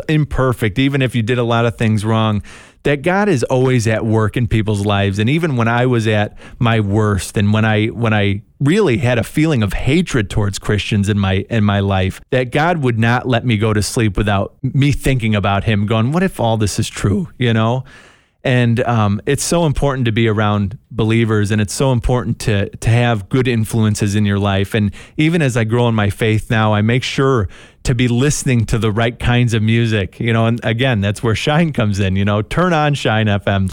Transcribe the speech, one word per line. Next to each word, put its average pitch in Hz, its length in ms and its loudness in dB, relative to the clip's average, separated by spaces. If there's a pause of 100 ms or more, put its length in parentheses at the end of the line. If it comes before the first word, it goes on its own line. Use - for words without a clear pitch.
imperfect, 131 720 0
even 139 220 0
if 127 120 0
you 131 80 0
did 120 160 0
a 123 60 0
lot 117 220 0
of 113 120 -2
things 110 260 0
wrong, 110 380 0 (420)
that 143 200 -2
God 196 260 0
is 135 140 0
always 127 420 2
at 110 220 0
work 110 280 0
in 120 120 0
people's 104 400 0
lives. 101 320 0
And 107 100 0
even 160 260 0
when 117 120 0
I 120 180 2
was 117 220 0
at 107 280 0 (220)
my 117 220 2
worst, 104 580 0
and 104 160 2
when 107 100 2
I, 107 240 2
when 113 240 -2
I 101 300 0 (180)
really 151 380 2
had 120 220 0
a 107 40 -2
feeling 151 380 0
of 98 120 0
hatred 131 580 -2
towards 101 260 -2
Christians 101 500 -2
in 104 120 0
my, 98 320 0
in 113 120 0
my 101 160 2
life, 95 420 -2 (100)
that 127 200 0
God 160 280 0
would 127 180 0
not 117 300 0
let 123 180 0
me 117 120 2
go 110 140 0
to 104 120 0
sleep 107 340 -2
without 101 460 -2
me 139 280 0
thinking 117 440 -2
about 98 300 0
him, 104 200 0
going, 113 260 0
"What 180 120 0
if - 160 -4
all 113 180 0
this 107 220 -2
is 107 100 -4
true?" 175 480 -2
You 120 160 0
know? 117 300 0 (600)
And, 123 420 2
um, 110 420 0
it's 143 160 -2
so 170 240 0
important 135 380 0
to 117 60 2
be 113 160 0
around 104 480 0 (140)
believers, 110 640 0
and 107 100 0
it's 104 140 -4
so 135 160 2
important 123 480 0
to, 101 380 -2
to - 120 -2
have 117 400 0
good 131 180 0
influences 107 680 0
in 107 100 2
your 101 140 0
life. 98 340 0
And 104 180 0 (260)
even 165 260 2
as 123 120 0
I 120 80 0
grow 120 240 0
in 117 60 2
my 107 160 0
faith 110 400 -2
now, 110 240 2
I 104 80 2
make 117 220 0
sure 135 440 0 (360)
to 135 120 0
be 123 120 0
listening 120 580 0
to 123 120 -2
the 110 140 0
right 117 260 -2
kinds 120 380 0
of 107 80 0
music, 110 560 0
you 117 120 -2
know, 113 140 2
and 117 180 0
again, 117 380 0
that's 101 220 -2
where 113 100 0
Shine 151 400 0
comes 104 260 -2
in, 95 160 0
you 98 80 0
know, 104 200 0
turn 175 300 0
on 151 200 2
Shine 110 340 0
F 101 200 0
M, 98 260 0